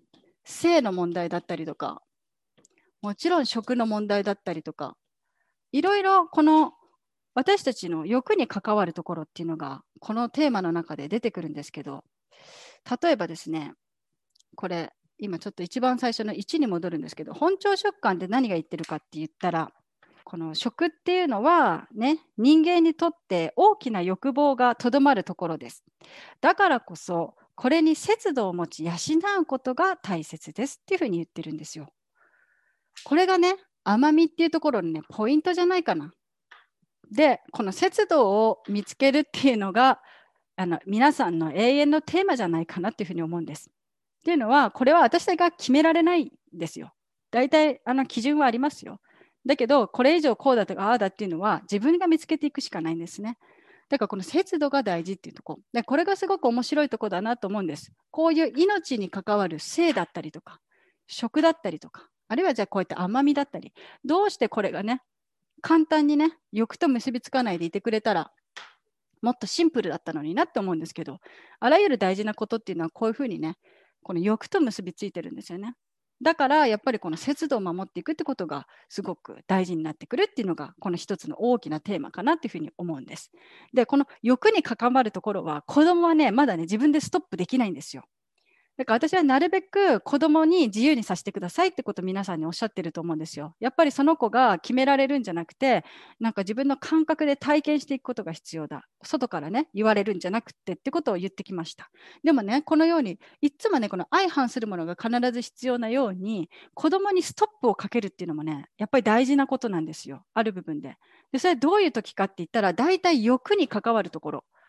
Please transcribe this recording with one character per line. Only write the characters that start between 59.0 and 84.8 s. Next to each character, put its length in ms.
関 260
わ 120
る 100
性 360
だ 100
っ 100
た 80
り 100
と 100
か、 180
食 340
だ 100
っ 120
た 80
り 80
と 100
か、 200
あ 80
る 80
い 20
は 80
じ 80
ゃ 40
あ 20
こ 120
う 20
や 20
っ 20
て 80
甘 300
み 100
だ 100
っ 60
た 80
り、 160
ど 200
う 40
し 80
て 120
こ 120
れ 100
が 120
ね、 180
簡 240
単 220
に 80
ね、 220
欲 240
と 120
結 240
び 80
つ 120
か 120
な 80
い 80
で 60
い 60
て 100
く 100
れ 100
た 120
ら、 180
も 100
っ 60
と 100
シ 160
ン 80
プ 100
ル 80
だ 80
っ 60
た 100
の 80
に 140
な 100
っ 60
て 80
思 120
う 40
ん 40
で 60
す 80
け 100
ど、 160
あ 100
ら 100
ゆ 100
る 80
大 180
事 80
な 100
こ 140
と 100
っ 40
て 100
い 40
う 20
の 80
は 60
こ 160
う 20
い 20
う 20
ふ 80
う 60
に 120
ね、 180
こ 100
の 60
欲 280
と 140
結 220
び 100
つ 120
い 60
て 100
る 100
ん 40
で 60
す 100
よ 60
ね。 180
だ 140
か 140
ら 180
や 100
っ 40
ぱ 100
り 80
こ 100
の 80
節 300
度 100
を 40
守 280
っ 20
て 80
い 40
く 80
っ 40
て 80
こ 120
と 100
が 220
す 120
ご 140
く 320
大 180
事 100
に 80
な 80
っ 40
て 100
く 120
る 120
っ 40
て 80
い 40
う 20
の 80
が 240
こ 120
の 60
一 200
つ 120
の 120
大 180
き 100
な 100
テ 160
ー 40
マ 120
か 120
な 120
っ 40
て 80
い 40
う 0
ふ 40
う 40
に 180
思 160
う 80
ん 40
で 100
す。 160
で、 120
こ 120
の 80
欲 300
に 100
関 320